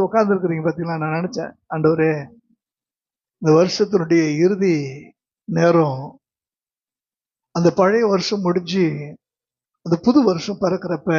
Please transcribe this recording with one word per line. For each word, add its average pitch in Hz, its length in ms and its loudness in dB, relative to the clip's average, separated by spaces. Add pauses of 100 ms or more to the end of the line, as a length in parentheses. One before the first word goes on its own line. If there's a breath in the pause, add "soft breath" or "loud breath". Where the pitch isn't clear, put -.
உட்கார்ந்துருக்கிறீங்க 185 600 0
பாத்தீங்களா? 165 340 -4
நான் 156 180 -4
நினைச்சேன், 165 380 -8 (160)
"ஆண்டவரே, 160 420 0 (1300)
இந்த 156 120 2
வருஷத்தினுடைய 170 680 2 (140)
இறுதி 185 380 2 (720)
நேரம், 165 580 2 (1500)
அந்த 170 160 4
பழைய 202 360 2
வருஷம் 202 340 -2
முடிஞ்சு 175 440 0 (1000)
அந்த 165 160 2
புது 247 220 4
வருஷம் 190 380 -2
பிறக்கிறப்ப, 180 580 -4